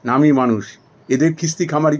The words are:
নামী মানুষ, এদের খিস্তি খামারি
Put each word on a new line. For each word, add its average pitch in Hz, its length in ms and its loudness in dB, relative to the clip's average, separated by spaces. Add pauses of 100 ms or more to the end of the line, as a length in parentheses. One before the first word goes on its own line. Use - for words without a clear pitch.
নামী 139 280 2
মানুষ, 123 320 0 (440)
এদের 135 260 2
খিস্তি 165 320 -6
খামারি 151 340 0